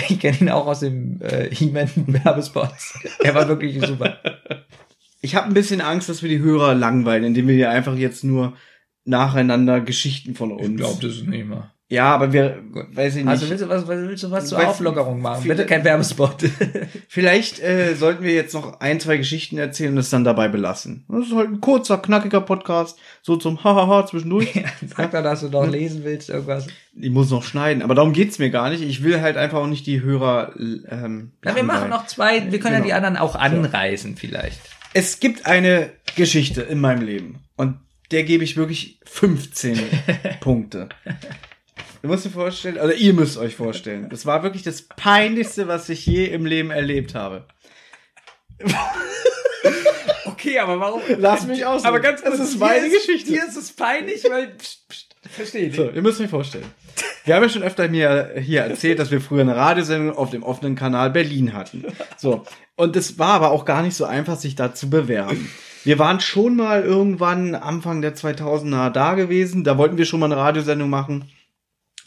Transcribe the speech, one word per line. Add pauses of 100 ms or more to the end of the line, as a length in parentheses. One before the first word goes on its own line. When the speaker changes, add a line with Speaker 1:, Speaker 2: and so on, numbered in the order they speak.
Speaker 1:
<laughs>
Ich
kenn
ihn
auch
aus
dem,
äh,
He-Man-Werbespot. (540)
Er
war
wirklich
super. (1040)
Speaker 2:
Ich
hab
ein
bisschen
Angst,
dass
wir
die
Hörer
langweilen,
indem
wir
hier
einfach
jetzt
nur (500)
nacheinander
Geschichten
von
uns
Speaker 1:
Ich
glaub,
das
ist
nicht
mal. (180)
Speaker 2:
Ja,
aber
wir,
Speaker 1:
Gut.
Speaker 2:
weiß
ich
nicht.
Speaker 1:
Also
willst
du
was,
willst
du
was
zur
Speaker 2:
Weiß
Speaker 1:
Auflockerung
machen?
Speaker 2:
viele
Speaker 1:
Bitte
kein
Werbespot. (380)
<laughs>
Speaker 2:
Vielleicht,
äh,
sollten
wir
jetzt
noch
ein,
zwei
Geschichten
erzählen
und
es
dann
dabei
belassen.
Das
ist
halt
ein
kurzer,
knackiger
Podcast, (240)
so
zum
Hahaha
zwischendurch.
Speaker 1:
<laughs>
Ja, (320)
sag
doch,
dass
du
noch
Speaker 2:
Hm.
Speaker 1:
lesen
willst,
irgendwas. (280)
Speaker 2:
Ich
muss
noch
schneiden,
aber
darum
geht's
mir
gar
nicht.
Ich
will
halt
einfach
auch
nicht
die
Hörer,
ähm, (100)
Speaker 1:
Na,
wir
machen
Speaker 2:
langweilen.
Speaker 1:
noch
zwei,
wir
können
ja
Speaker 2:
Genau.
Speaker 1:
die
anderen
auch
Speaker 2:
So.
Speaker 1:
anreißen
vielleicht. (320)
Speaker 2:
Es
gibt
eine (260)
Geschichte
in
meinem
Leben (180)
und (320)
der
gebe
ich
wirklich
fünfzehn (340)
Speaker 1:
<laughs>
Speaker 2:
Punkte. (1120)
Du
musst
dir
vorstellen,
oder
ihr
müsst
euch
vorstellen,
das
war
wirklich
das
Peinlichste,
was
ich
je
im
Leben
erlebt
habe. (1120)
<laughs> (1600)
Speaker 1:
Okay,
aber
warum? (160)
Speaker 2:
Lass
mich
ausreden.
Speaker 1:
Aber
ganz
kurz,
Speaker 2:
Das
ist
Speaker 1:
dir
Speaker 2:
meine
Speaker 1:
ist,
Speaker 2:
Geschichte.
Speaker 1:
dir
ist
es
peinlich,
weil,
pst,
pst, (140)
verstehe
nicht.
Speaker 2:
So,
ihr
müsst
euch
vorstellen. (600)
Wir
haben
ja
schon
öfter
mir
hier
erzählt,
dass
wir
früher
eine
Radiosendung
auf
dem
offenen
Kanal
Berlin
hatten. (320)
So. (320)
Und
es
war
aber
auch
gar
nicht
so
einfach,
sich
da
zu
bewerben. (340)
Wir
waren
schon
mal
irgendwann
Anfang
der
zweitausender
da
gewesen.
Da
wollten
wir
schon
mal
eine
Radiosendung
machen (760)